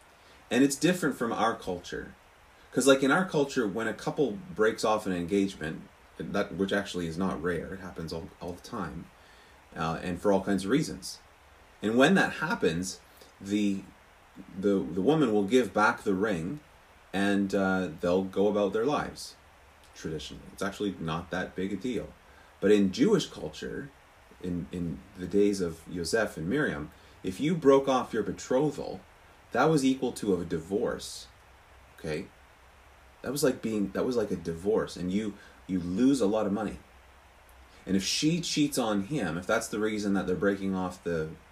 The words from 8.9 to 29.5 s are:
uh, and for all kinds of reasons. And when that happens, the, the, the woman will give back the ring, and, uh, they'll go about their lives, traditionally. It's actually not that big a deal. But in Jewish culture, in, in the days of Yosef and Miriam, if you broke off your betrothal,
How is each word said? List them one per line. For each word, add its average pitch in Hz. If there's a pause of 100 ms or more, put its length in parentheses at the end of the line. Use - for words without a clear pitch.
uh, 82
and 90
for 104
all 95
kinds 95
of 95
reasons. - (640)
And 110
when 151
that -
happens, 95 (420)
the, 101 (760)
the, 98
the 92
woman 131
will 104
give 110
back 107
the 104
ring, 98 (520)
and, 98
uh, 95 (140)
they'll 90
go 98
about 101
their 113
lives, - (640)
traditionally. - (100)
It's -
actually 98
not 80
that 90
big 98
a -
deal. 104 (520)
But 101
in 101
Jewish 151
culture, - (540)
in, 87
in 87 (180)
the 92
days 101
of 85 (100)
Yosef 104
and 80
Miriam, 95 (320)
if 92
you 160
broke 135
off 131
your 110
betrothal, 127 (540)